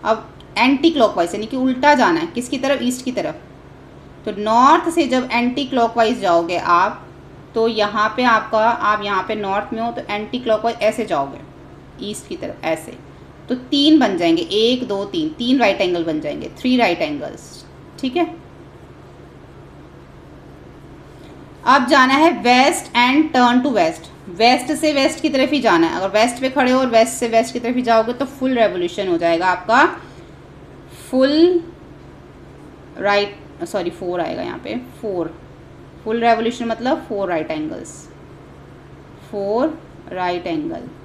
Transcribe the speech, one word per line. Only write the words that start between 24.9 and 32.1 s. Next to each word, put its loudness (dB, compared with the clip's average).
वेस्ट 0
की 0
तरफ 0
ही 0
जाना 4
है। -4
अगर -4
वेस्ट 0
पे -2
खड़े 2
हो 4
और 0
वेस्ट 4
से -4
वेस्ट 0
की -4
तरफ -4
ही 0
जाओगे 2
तो -4
फुल -4
रेवोल्यूशन 0
हो 0
जाएगा 0
आपका, 2
फुल 4